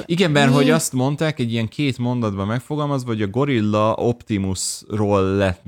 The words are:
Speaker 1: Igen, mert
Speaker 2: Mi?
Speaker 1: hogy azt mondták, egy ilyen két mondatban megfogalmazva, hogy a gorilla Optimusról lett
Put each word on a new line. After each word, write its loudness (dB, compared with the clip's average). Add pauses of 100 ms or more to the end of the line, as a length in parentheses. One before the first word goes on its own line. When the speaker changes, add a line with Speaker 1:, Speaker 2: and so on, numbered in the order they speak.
Speaker 1:
Igen, 2
mert 4
Speaker 2:
Mi? 4
Speaker 1:
hogy 4
azt 0
mondták, -2
egy -2
ilyen 0
két -2
mondatban -2
megfogalmazva, -4
hogy -2
a 0
gorilla 0
Optimusról -2
lett 0